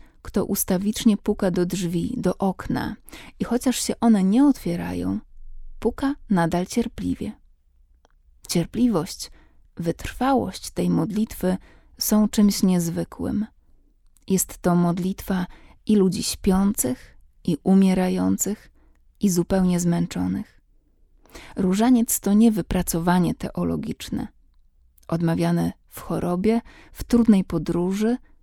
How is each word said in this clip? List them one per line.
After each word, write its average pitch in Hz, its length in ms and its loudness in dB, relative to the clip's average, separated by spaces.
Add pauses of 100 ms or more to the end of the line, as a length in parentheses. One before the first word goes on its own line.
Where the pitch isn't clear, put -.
(220)
kto - 220 -2
ustawicznie 202 720 0
puka 202 340 0
do 175 160 2
drzwi, 175 500 -4
do - 220 -2
okna - 580 -4 (420)
i 196 60 -2
chociaż 240 360 -2
się - 200 -2
one 220 240 4
nie 220 200 4
otwierają, 180 720 -2 (600)
puka 269 360 -2 (160)
nadal 175 360 0
cierpliwie. 220 640 -4 (1160)
Cierpliwość, 185 840 -2 (460)
wytrwałość - 920 -2
tej 175 200 -2
modlitwy 185 640 -2 (420)
są 214 300 2
czymś 202 340 2
niezwykłym. 175 840 -2 (800)
Jest - 300 -2
to 175 160 2
modlitwa 180 720 -2 (400)
i 214 100 4
ludzi 190 260 2
śpiących, - 960 -2 (260)
i 170 180 -2
umierających, 185 1080 2 (500)
i 202 100 2
zupełnie 180 500 2
zmęczonych. 175 800 -4 (960)
Różaniec 220 640 2
to 202 120 0
nie 220 200 6
wypracowanie 180 800 0
teologiczne. - 920 -6 (800)
Odmawiane 170 640 0 (160)
w - 120 -18
chorobie, 180 600 -2 (320)
w - 120 -10
trudnej 220 400 4
podróży, 180 720 -2 (260)